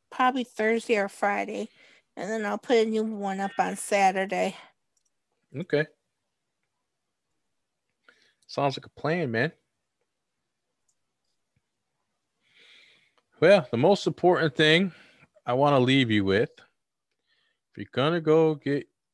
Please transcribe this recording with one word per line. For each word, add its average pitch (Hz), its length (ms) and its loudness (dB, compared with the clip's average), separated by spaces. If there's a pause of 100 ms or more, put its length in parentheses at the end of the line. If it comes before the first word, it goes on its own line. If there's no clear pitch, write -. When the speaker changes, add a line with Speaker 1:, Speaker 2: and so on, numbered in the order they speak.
(100)
Speaker 1:
probably 254 320 -2
Thursday 226 540 -2
or 196 120 -2
Friday. 208 600 -6 (460)
And 185 140 -10
then 220 160 -6
I'll 208 140 -6
put 247 180 0
a 220 80 4
new 220 180 -2
one 202 360 -6
up 196 180 -6
on 185 180 -4
Saturday. 190 800 -2 (1000)
Speaker 2:
Okay. 151 320 -2 (2500)
Sounds 139 320 -4
like - 80 -18
a - 140 -20
plan, 151 320 -4
man. 120 200 -2 (4000)
Well, 175 320 6
the 117 60 -2
most 185 280 2
important 165 500 0
thing 165 360 2 (520)
I 120 100 -4
wanna 139 260 2
leave 127 320 2
you 107 120 2
with, 98 360 0
if - 1160 -20
you're 101 140 -12
gonna 160 300 -2
go 156 320 2
get 143 340 -6 (260)